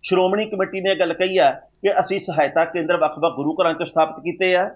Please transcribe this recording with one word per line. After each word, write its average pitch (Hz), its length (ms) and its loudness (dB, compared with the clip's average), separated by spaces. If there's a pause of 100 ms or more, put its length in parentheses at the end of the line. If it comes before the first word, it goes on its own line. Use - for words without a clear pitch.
ਸ਼੍ਰੋਮਣੀ 185 420 0
ਕਮੇਟੀ 190 340 -4
ਨੇ 190 140 0
ਗੱਲ 165 200 0
ਕਹੀ 185 240 0
ਆ 143 120 6
ਕਿ - 500 -2
ਅਸੀਂ 190 200 0
ਸਹਾਇਤਾ 156 460 0
ਕੇਂਦਰ 170 300 -2
ਵੱਖ-ਵੱਖ 156 380 0
ਗੁਰੂ 143 200 -2
ਘਰਾਂ 170 200 2
'ਚ 160 140 -8
ਸਥਾਪਿਤ - 360 0
ਕੀਤੇ 180 320 0
ਆ। 190 200 2